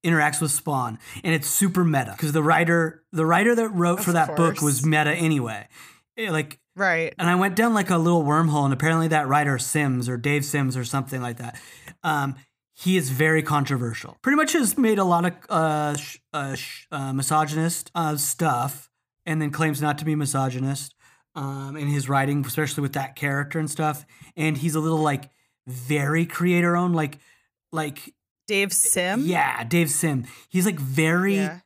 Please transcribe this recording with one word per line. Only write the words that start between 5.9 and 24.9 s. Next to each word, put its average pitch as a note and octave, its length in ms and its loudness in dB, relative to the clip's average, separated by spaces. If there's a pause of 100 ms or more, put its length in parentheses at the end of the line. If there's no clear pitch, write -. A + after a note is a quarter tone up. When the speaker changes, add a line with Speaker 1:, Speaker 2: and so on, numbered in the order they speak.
Speaker 1:
Eh, G#3+ 140 -4
like, D3+ 300 -4 (160)
Speaker 2:
Right. E3+ 420 0
Speaker 1:
and E3+ 100 2
I F3 60 4
went F#3 220 2
down, A3+ 180 2
like, F#3+ 160 0
a F3 80 4
little E3+ 240 4
wormhole, D3+ 420 2
and C#3 80 2
apparently D#3+ 360 0
that D3+ 180 2
writer, C#3+ 320 2
Sims B2+ 500 0
or B2+ 80 -4
Dave C#3+ 280 0
Sims C3+ 320 -2
or B2 80 -4
something C3 360 -4
like A#2+ 180 -8
that, A#2+ 220 -14 (440)
um, C#3+ 320 -2 (360)
he F3+ 240 0
is C#3 140 0
very D#3 320 4
controversial. C3+ 800 -2
Pretty C#4 140 2
much D#4 160 2
has C#4 260 2
made A3 220 4
a G3 40 4
lot F3 200 4
of, F3 80 0 (160)
uh, D3+ 480 0
sh-, - 220 -10 (140)
uh, C#3 220 -4
sh-, - 380 -12
uh, C3+ 200 -4
misogynist, D#3 840 0
uh, D#3 200 0
stuff, C#3 760 -2 (360)
and D#3 160 0
then D3 80 -2
claims D3 320 -2
not D3 160 0
to D#3 60 -8
be D#3 100 0
misogynist, C3+ 800 -2 (400)
um, C#3 420 -8
in D3 120 -4
his C#3 200 -2
writing, C#3 380 2
especially D3 360 -2
with C3+ 100 -2
that C3+ 240 -6
character C#3+ 420 -4
and D#3 120 -4
stuff. D3+ 340 -4 (320)
And D#3 200 0
he's D3+ 200 -2
a D#3+ 40 0
little, D#3+ 200 0